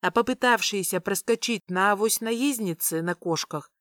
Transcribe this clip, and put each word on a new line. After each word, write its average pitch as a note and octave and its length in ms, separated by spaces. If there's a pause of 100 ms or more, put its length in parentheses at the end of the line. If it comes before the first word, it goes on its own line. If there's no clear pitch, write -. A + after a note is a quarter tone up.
а F#3 100
попытавшиеся A3 880
проскочить G#3+ 680
на F#3 220
авось G#3 300
наездницы A3+ 800
на E3+ 140
кошках - 640